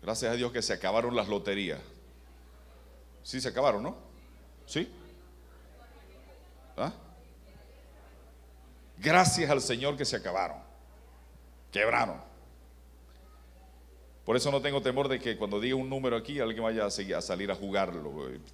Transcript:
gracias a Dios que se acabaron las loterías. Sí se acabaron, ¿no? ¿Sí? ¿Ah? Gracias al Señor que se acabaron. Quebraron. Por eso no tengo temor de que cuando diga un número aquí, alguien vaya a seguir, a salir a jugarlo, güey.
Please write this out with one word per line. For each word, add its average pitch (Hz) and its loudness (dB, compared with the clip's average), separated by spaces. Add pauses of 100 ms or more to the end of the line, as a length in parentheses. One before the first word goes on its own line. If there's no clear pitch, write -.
gracias 113 0
a - 2
Dios 123 0
que 117 -2
se - 0
acabaron 113 2
las 104 2
loterías. 101 -2 (1400)
Sí 131 -6
se 127 -2
acabaron, 117 2
¿no? 156 -6 (720)
¿Sí? - -4 (1900)
¿Ah? 135 -2 (2000)
Gracias 165 6
al 139 4
Señor 131 0
que 143 -2
se 123 -2
acabaron. 92 -2 (1120)
Quebraron. 110 2 (2000)
Por 117 4
eso 135 2
no 139 2
tengo 139 0
temor 131 2
de 127 0
que 113 -2
cuando 104 -2
diga 127 0
un 131 -2
número 131 0
aquí, 139 -4
alguien 113 -2
vaya 113 2
a 101 0
seguir, 95 -4
a 80 0
salir 95 -4
a - 0
jugarlo, 95 -2
güey. 67 -10 (140)